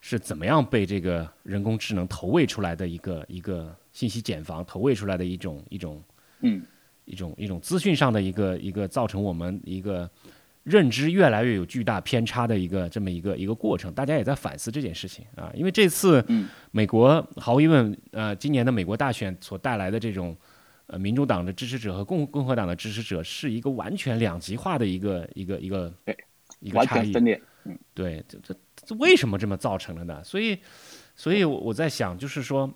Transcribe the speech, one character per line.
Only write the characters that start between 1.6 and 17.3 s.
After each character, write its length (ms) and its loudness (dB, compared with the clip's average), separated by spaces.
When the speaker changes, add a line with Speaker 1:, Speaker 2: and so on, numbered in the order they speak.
Speaker 1:
工 160 0
智 160 -6
能 140 -2
投 180 -8
喂 180 4
出 160 -4
来 140 -2
的 140 -4
一 100 -8
个， 300 -8
一 120 -12
个 320 -8
信 160 -4
息 120 -6
茧 220 -6
房， 220 -8
投 160 -10
喂 160 2
出 100 -6
来 100 -2
的 80 -2
一 120 -4
种， 320 -10
一 100 -12
种， 240 -10
Speaker 2:
嗯。 200 0
Speaker 1:
一 100 -14
种， 240 -8
一 80 -6
种 140 -6
资 180 -2
讯 160 2
上 180 4
的 80 4
一 120 0
个， 260 0
一 140 -8
个 160 -2
造 180 -2
成 160 -4
我 100 -2
们 320 -4
一 160 -8
个 300 -6
认 260 6
知 220 0
越 160 8
来 160 4
越 100 2
有 100 0
巨 200 -4
大 160 0
偏 260 0
差 220 0
的 100 4
一 80 0
个， 220 -2
这 120 -6
么 80 -2
一 120 -4
个， 160 -2
一 100 -4
个 80 0
过 240 -2
程。 160 -8
大 100 -2
家 120 2
也 80 0
在 100 0
反 240 -8
思 140 -8
这 100 -4
件 100 -4
事 140 -10
情 180 -14
啊， 180 -10
因 100 -4
为 60 2
这 180 6
次 380 6
Speaker 2:
嗯。 220 2
Speaker 1:
美 120 4
国， 400 6